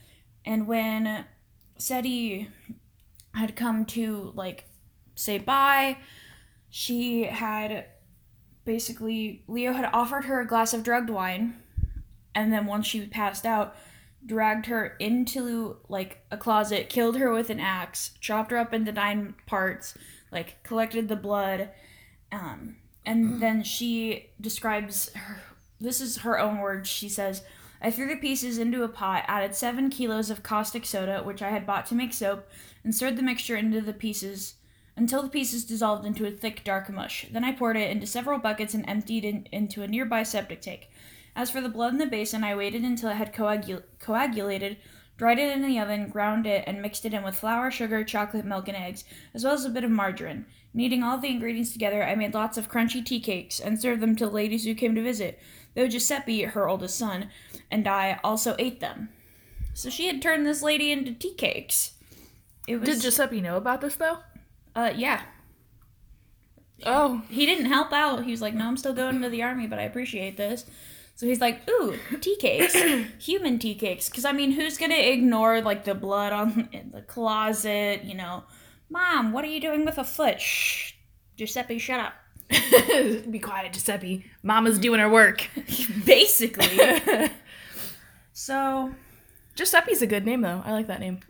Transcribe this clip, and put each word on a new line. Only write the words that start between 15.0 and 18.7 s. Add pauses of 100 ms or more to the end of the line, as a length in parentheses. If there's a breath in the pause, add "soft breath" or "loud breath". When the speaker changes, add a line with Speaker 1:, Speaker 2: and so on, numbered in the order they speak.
Speaker 1:
like,
a
closet,
killed
her
with
an
axe,
chopped
her
up